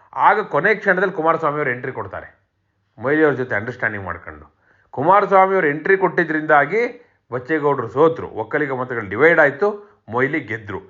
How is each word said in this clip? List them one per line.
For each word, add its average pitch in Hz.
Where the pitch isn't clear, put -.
ಆಗ 165
ಕೊನೆ 180
ಕ್ಷಣದಲ್ಲಿ 190
ಕುಮಾರಸ್ವಾಮಿ 160
ಅವರು 147
ಎಂಟ್ರಿ 123
ಕೊಡ್ತಾರೆ, 98
ಮೊಯ್ಲಿ 147
ಅವ್ರ 147
ಜೊತೆ 123
ಅಂಡರ್‌ಸ್ಟ್ಯಾಂಡಿಂಗ್ 101
ಮಾಡ್ಕೊಂಡು. 82
ಕುಮಾರಸ್ವಾಮಿ 190
ಅವರು 185
ಎಂಟ್ರಿ 156
ಕೊಟ್ಟಿದ್ರಿಂದಾಗಿ 156
ಬಚ್ಚೇಗೌಡರು 139
ಸೋತ್ರು, 131
ಒಕ್ಕಲಿಗ 135
ಮತಗಳು 123
ಡಿವೈಡ್ 156
ಆಯ್ತು, -
ಮೊಯ್ಲಿ 135
ಗೆದ್ರು. 104